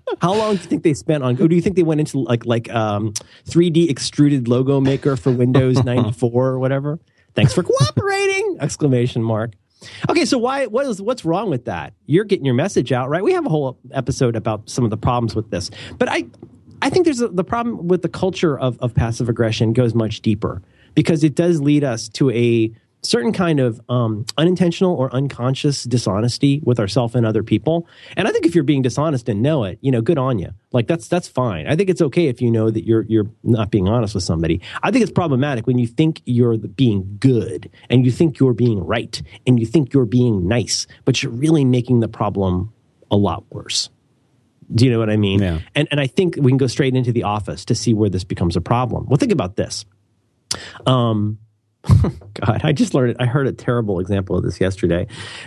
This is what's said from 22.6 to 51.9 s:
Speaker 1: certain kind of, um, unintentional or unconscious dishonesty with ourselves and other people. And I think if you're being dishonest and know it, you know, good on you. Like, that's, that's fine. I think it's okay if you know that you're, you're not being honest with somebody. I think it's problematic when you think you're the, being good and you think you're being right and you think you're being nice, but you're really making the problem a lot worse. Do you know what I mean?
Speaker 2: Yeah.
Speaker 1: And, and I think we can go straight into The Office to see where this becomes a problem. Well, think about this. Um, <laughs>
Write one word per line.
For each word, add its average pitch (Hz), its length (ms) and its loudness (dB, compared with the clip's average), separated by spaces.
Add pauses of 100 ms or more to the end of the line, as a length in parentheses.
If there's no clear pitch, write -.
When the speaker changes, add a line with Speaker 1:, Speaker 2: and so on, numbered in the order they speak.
Speaker 1:
certain 233 280 0
kind 165 260 0
of, 120 300 0
um, 113 360 -2 (120)
unintentional 175 580 2
or 131 180 -2
unconscious 135 720 -2
dishonesty 120 800 0
with 120 160 2
ourselves 113 360 0
and 117 100 2
other 110 180 0
people. 156 420 0 (300)
And 208 140 0
I - 20 -2
think 415 140 2
if 339 100 2
you're 160 80 4
being 135 180 2
dishonest 131 460 -2
and 104 140 0
know 139 240 2
it, 92 160 -8
you 131 100 0
know, 120 80 2
good 113 180 2
on 127 220 0
you. 80 120 -8 (200)
Like, 120 160 2
that's, 165 220 -2
that's 175 180 -2
fine. 98 400 -4
I 143 80 0
think 185 140 0
it's 165 120 2
okay 165 260 2
if 120 140 -2
you 120 80 2
know 113 200 2
that 113 160 -2
you're, 113 240 4
you're 110 200 2 (140)
not 110 280 0
being 95 180 2
honest 110 260 0
with 92 80 -4
somebody. 82 380 0 (220)
I 175 80 2
think 254 120 4
it's 143 80 -2
problematic 139 560 0
when 123 120 2
you 120 60 2
think 160 380 0
you're 120 320 2
the, 107 140 -6
being 101 500 0
good 117 500 0 (200)
and 127 160 4
you 127 80 2
think 156 260 2
you're 131 140 4
being 113 280 2
right 104 400 -6 (240)
and 127 140 4
you 110 60 -2
think 131 260 2
you're 135 140 4
being 110 420 2
nice, - 400 -2 (160)
but - 180 2
you're 131 120 -6
really 147 320 2
making 123 340 2
the 110 80 0
problem 95 640 -2 (400)
a 101 60 2
lot 92 340 0
worse. - 380 -8 (840)
Do 110 120 4
you 127 60 4
know 113 80 2
what 110 100 0
I 107 80 2
mean? 101 240 2
Speaker 2:
Yeah. 85 180 0 (160)
Speaker 1:
And, 147 160 0
and 143 80 -2
I 139 80 0
think 180 320 0
we 131 120 4
can 135 60 4
go 135 100 2
straight 131 280 0
into 123 160 0
The 110 120 -2
Office 101 420 -6
to 120 100 0
see 117 180 0
where 104 160 2
this 92 140 -4
becomes 90 320 -2
a 87 60 -2
problem. 117 460 -2
Well, 131 100 -2
think 247 160 0
about 98 240 -4
this. - 260 -6 (1040)
Um, 110 540 0 (440)
<laughs> - 180 4 (320)